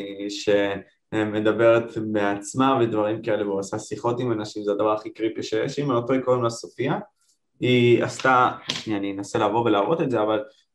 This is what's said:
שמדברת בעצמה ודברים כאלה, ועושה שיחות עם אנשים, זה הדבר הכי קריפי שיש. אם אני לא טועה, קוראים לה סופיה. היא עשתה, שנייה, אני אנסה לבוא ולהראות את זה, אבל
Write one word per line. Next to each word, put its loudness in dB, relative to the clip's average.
שמדברת 0
בעצמה 0
ודברים 0
כאלה, -2
ועושה -4
שיחות -4
עם -2
אנשים, -6
זה 0
הדבר 0
הכי -4
קריפי -4
שיש. -2
אם -2
אני 2
לא -10
טועה, 0
קוראים 0
לה 0
סופיה. -4
היא 6
עשתה, 2
שנייה, -4
אני -4
אנסה -4
לבוא 2
ולהראות 2
את 0
זה, 2
אבל 0